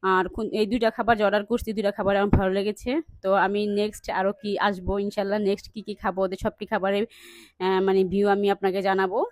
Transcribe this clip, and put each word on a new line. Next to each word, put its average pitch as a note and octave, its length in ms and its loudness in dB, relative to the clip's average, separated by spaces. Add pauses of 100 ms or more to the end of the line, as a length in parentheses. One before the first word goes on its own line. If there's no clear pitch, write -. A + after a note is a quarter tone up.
আর F#3 260 2
কোন, A3 200 -4
এই G#3+ 180 0
দুইটা A3+ 240 2
খাবার A3+ 280 2
যে G#3+ 60 2
অর্ডার G#3 220 2
করছি, A3+ 260 -4
দুইটা G3+ 180 0
খাবার G3+ 260 0
আমার G3+ 220 4
ভালো F#3+ 140 2
লেগেছে। G#3 480 -2 (220)
তো F#3+ 100 0
আমি G3+ 340 2
নেক্সট G#3 440 -4
আরও F#3+ 220 0
কি G3+ 260 -6
আসবো, F#3+ 400 -2
ইনশাল্লাহ G3+ 400 -2
নেক্সট G3 340 -2
কী G#3+ 100 -12
কী G#3 120 -10
খাবো, F#3+ 280 -2
ওদের F#3+ 200 -2
সব G#3+ 160 0
কী G#3 80 -10
খাবারের, G3+ 400 0 (520)
আহ, F#3 240 2
মানে, F#3+ 220 4
ভিউ G3 240 2
আমি G3+ 220 2
আপনাকে G3 320 0
জানাবো। F#3+ 500 0